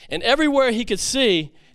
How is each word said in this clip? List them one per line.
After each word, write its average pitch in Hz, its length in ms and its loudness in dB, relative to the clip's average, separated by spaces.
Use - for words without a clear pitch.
And 165 120 -6
everywhere 277 480 2
he 226 140 -2
could 196 160 -4
see, 196 520 0